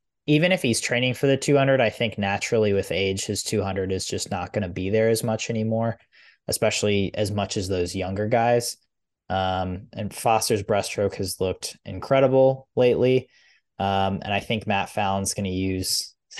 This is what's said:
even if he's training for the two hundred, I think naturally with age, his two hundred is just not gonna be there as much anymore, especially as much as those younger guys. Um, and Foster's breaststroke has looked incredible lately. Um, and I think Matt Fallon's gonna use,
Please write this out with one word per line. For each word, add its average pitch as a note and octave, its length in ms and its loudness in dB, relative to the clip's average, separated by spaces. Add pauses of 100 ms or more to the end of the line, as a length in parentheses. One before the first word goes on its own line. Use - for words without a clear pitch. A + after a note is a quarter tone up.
(300)
even D#3 220 4
if F#3 100 0
he's A#2 200 2
training B2 320 0
for C#3+ 120 -2
the C3+ 120 4
two C#3+ 200 2
hundred, C3+ 220 4
I A2 100 4
think A2+ 280 -2
naturally G2+ 560 0
with G2 180 0
age, G2 340 -2
his G2+ 180 -4
two G#2 200 -2
hundred F#2+ 300 -2
is F#2 120 -4
just - 240 -6
not F2+ 220 -6
gonna G2+ 160 -2
be F#2 220 -6
there A2 180 4
as A2+ 160 2
much A2 260 -2
anymore, A2+ 480 -2 (520)
especially G#2 640 0
as G#2 160 -2
much G2 240 -4
as F#2+ 140 -4
those F2+ 260 -2
younger F#2+ 320 -4
guys. A#2+ 480 2 (540)
Um, F#2 640 -2
and G#2 200 -8
Foster's A2 500 0
breaststroke G2+ 520 -2
has F#2+ 240 -6
looked - 460 -4
incredible C3 880 2
lately. B2+ 540 4 (500)
Um, G2 420 0
and G2+ 120 -4
I G2+ 80 0
think G#2+ 260 -4
Matt G2 220 -2
Fallon's G2 440 -2
gonna G2+ 140 -4
use, F#2+ 680 -2 (260)